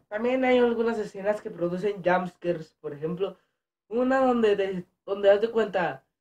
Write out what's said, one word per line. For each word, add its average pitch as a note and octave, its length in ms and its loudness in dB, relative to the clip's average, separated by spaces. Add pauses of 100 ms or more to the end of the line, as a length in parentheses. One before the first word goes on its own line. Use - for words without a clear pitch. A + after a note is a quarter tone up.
también B3 360 -2
hay B3+ 140 4
algunas A#3 400 2
escenas G3+ 420 -4
que A3 100 -12
producen F3+ 520 -4
jumpscares, F3 800 -2
por D3+ 120 -10
ejemplo. E3+ 440 -6 (520)
Una B3+ 380 2
donde, A3+ 300 4
te, F#3+ 280 -4 (200)
donde G3 260 2
haz G3+ 100 6
de A3+ 100 -2
cuenta, F#3+ 540 -2 (160)